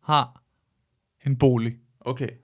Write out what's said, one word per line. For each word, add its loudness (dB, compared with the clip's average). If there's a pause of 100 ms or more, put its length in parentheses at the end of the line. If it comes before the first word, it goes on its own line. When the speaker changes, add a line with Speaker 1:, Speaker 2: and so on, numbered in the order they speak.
Speaker 1:
har -2 (840)
en 0
bolig. 2 (240)
Speaker 2:
Okay. -8 (140)